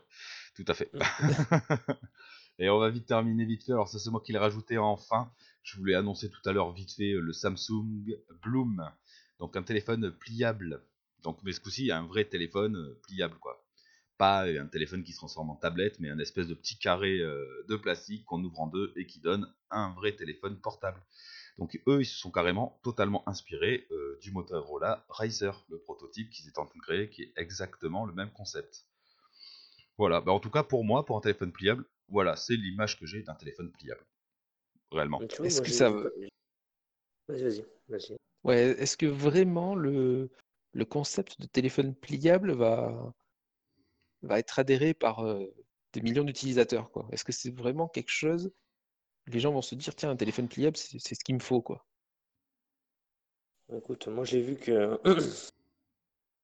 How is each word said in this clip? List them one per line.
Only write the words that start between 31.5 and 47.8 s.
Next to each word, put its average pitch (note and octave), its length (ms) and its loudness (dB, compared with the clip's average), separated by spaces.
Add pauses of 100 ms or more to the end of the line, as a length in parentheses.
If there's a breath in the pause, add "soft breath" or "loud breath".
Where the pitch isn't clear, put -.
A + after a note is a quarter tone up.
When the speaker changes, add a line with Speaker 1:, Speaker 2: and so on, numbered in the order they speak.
Speaker 1:
pliable, A2 320 0 (240)
voilà, F#2 280 2
c'est - 200 -2
l'image G2+ 440 -2
que D#2+ 60 -12
j'ai G2+ 160 -10
d'un D#2 120 -12
téléphone D#2+ 380 -12
pliable. - 320 -14 (880)
Réellement. D2+ 280 2
Speaker 3:
Mais A2+ 80 -6
tu - 100 -10
vois, D#3+ 80 0
Speaker 2:
Est-ce E3 100 2
Speaker 3:
moi, B2+ 80 2
Speaker 2:
que - 60 -2
Speaker 3:
j'ai, B2 40 0
Speaker 2:
ça B2 140 8
Speaker 3:
j'ai G#2+ 60 4
Speaker 2:
va G#2 80 -2
Speaker 3:
pas, - 160 -2
j'ai, - 1080 -20
vas-y, B2 380 -2 (220)
vas-y, - 20 -16 (200)
vas-y. G#2+ 60 -12 (280)
Speaker 2:
Ouais, A#2+ 180 8 (160)
est-ce - 180 0
que D#3+ 100 4
vraiment E3+ 680 4
le... C3 560 2 (440 soft breath)
le A2+ 100 -2
concept - 560 -2
de - 60 -10
téléphone C3 480 2
pliable E3 580 4
va, A#2 600 2 (1080)
va G#2 160 2
être - 200 -2
adhéré C3+ 360 4
par, A2+ 320 0
euh, G2+ 200 -2 (480)
des A2+ 80 -4
millions A#2+ 220 2
d'utilisateurs, B2+ 640 2
quoi ? - 220 -8
Est-ce - 120 -6
que B2 80 -4
c'est - 240 -6
vraiment C3+ 320 -2